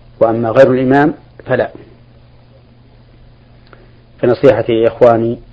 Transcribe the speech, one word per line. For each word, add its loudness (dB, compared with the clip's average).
وأما -2
غير 2
الإمام 0
فلا. -4
فنصيحتي 0
يا 0
إخواني 0